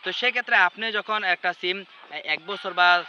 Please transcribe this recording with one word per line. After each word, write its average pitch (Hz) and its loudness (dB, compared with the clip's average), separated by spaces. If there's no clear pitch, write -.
তো 185 -6
সেক্ষেত্রে 240 -2
আপনি 208 2
যখন 214 -2
একটা 180 0
সিম 185 -4
এ-, 151 -12
এক 156 -4
বছর 190 -8
বা 175 4